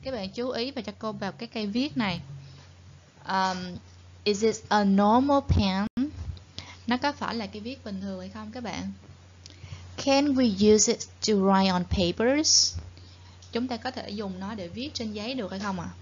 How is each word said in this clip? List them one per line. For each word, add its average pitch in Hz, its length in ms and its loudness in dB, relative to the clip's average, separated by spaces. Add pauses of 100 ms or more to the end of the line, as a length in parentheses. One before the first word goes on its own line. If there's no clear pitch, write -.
Các 269 80 -6
bạn 196 180 -4
chú 240 200 -4
ý 254 220 -4
và 262 100 -8
cho 208 180 -8
cô 220 120 -6
vào 202 200 -6
cái 226 160 -12
cây 214 200 -6
viết 247 300 -2
này. 196 240 -2 (1040)
Um, 185 300 0 (640)
is 208 200 2
it 220 120 4 (140)
a 208 140 4
normal 214 560 6 (100)
pen? 208 600 2 (760)
Nó 240 100 2
có 285 140 0
phải - 240 -6
là 226 120 -6
cây 208 140 -12
viết 226 220 -10
bình 196 180 -8
thường 196 180 -6
hay 185 100 -12
không 214 220 -12
các 247 120 -10
bạn? 196 280 -6 (1040)
Can 277 360 4
we 214 420 6
use 214 180 4
it - 60 -4 (280)
to 220 60 4
write 190 400 4
on 180 100 0
papers? 226 920 2 (760)
Chúng 240 160 -2
ta 247 100 -6
có 247 140 -6
thể - 180 -10
dùng 202 300 -8
nó 196 160 -8
để 185 120 -10
viết 233 260 -10
trên 220 200 -6
giấy 214 200 -6
được 226 180 -6
hay 190 80 -8
không 196 200 -4
ạ? 170 100 -8 (120)